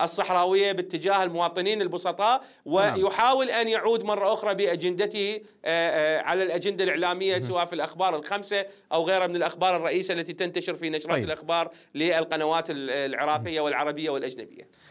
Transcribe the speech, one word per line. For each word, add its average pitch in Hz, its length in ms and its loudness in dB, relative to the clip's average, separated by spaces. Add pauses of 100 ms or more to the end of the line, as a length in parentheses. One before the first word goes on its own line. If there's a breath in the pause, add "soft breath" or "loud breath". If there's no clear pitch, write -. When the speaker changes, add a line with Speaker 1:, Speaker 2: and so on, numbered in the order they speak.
Speaker 1:
الصحراوية 185 720 2
باتجاه 180 500 0
المواطنين 180 600 0
البسطاء، 185 560 0
Speaker 2:
نعم. 262 60 -20 (300 loud breath)
Speaker 1:
ويحاول 208 760 4
أن 226 180 0
يعود 220 360 2
مرة 208 280 2
أخرى 214 220 0
بأجندته، 196 840 0 (240 loud breath)
آه، 156 540 2
آه، - 40 -4
على 180 200 0
الأجندة 180 420 -2
الإعلامية 180 480 0
Speaker 2:
مهم. 180 80 0
Speaker 1:
سواء 175 240 0
في 175 80 -8
الأخبار 160 440 -2
الخمسة 196 500 -4 (260 loud breath)
أو 165 120 2
غيرها 185 220 2
من 175 100 -2
الأخبار 175 400 2
الرئيسة 175 380 0
التي 170 180 -4
تنتشر 175 420 -4
في 160 160 -6
نشرات 156 260 -2
Speaker 2:
طيب. 123 80 0
Speaker 1:
الأخبار 165 460 -2 (240 loud breath)
للقنوات 160 760 2
ال-، 139 200 -6
العراقية 139 640 -2
Speaker 2:
مهم. 156 100 0
Speaker 1:
والعربية 147 460 -2
والأجنبية. 131 580 -8 (220 loud breath)